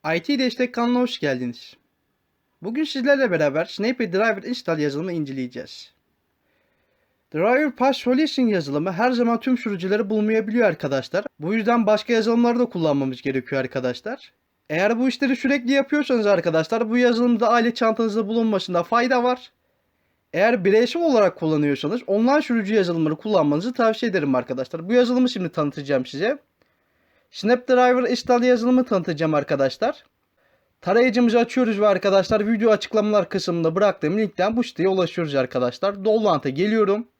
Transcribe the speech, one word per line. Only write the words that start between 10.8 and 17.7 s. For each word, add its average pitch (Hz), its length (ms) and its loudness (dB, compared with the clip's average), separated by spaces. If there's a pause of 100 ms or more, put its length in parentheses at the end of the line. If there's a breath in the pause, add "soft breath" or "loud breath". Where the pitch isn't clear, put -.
Bu 185 140 -4
yüzden 226 320 2
başka 214 260 0
yazılımları 233 460 2
da 240 80 2
kullanmamız 143 560 -2
gerekiyor 135 380 -4
arkadaşlar. 127 720 -6 (380)
Eğer 202 280 0
bu 262 100 0
işleri 262 280 -2
sürekli 262 360 0
yapıyorsanız 277 540 0
arkadaşlar, 180 640 0
bu 240 80 0
yazılımı 240 420 2
da 233 80 2
alet 233 280 2